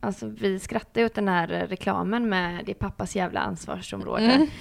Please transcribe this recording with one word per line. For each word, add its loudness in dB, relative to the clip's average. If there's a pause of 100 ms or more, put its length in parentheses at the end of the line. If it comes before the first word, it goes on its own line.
Alltså, -6
vi -2
skrattar -4
ju 6
åt -2
den 0
här, 2
eh, -2
reklamen -2
med -2
"det -4
är -4
pappas -6
jävla 0
ansvarsområde". 2 (120)